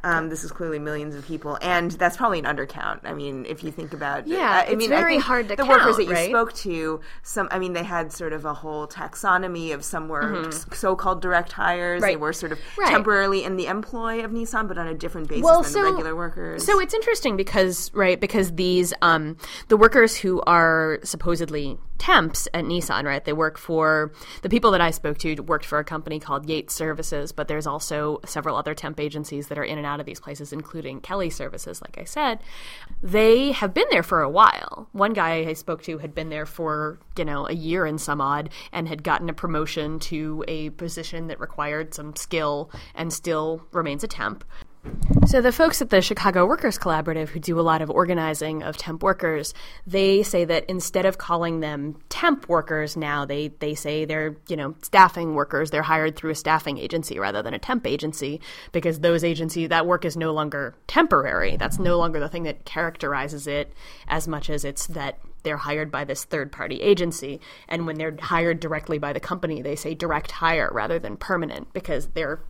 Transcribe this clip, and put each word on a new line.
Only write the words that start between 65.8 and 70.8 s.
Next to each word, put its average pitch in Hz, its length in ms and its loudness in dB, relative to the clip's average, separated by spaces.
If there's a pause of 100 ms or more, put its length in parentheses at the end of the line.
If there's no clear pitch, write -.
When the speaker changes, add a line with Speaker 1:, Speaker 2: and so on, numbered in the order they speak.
Speaker 2:
by 143 140 -4
this 135 200 -6
third-party 143 520 -6
agency. 170 640 2 (280)
And 170 180 -2
when 156 120 -6
they're 156 220 -4
hired 165 400 0
directly 156 380 -4
by 147 140 -4
the 143 80 -4
company, 160 400 -4
they 143 160 -4
say 160 180 -6
direct 156 360 -4
hire 165 420 0
rather 120 260 -2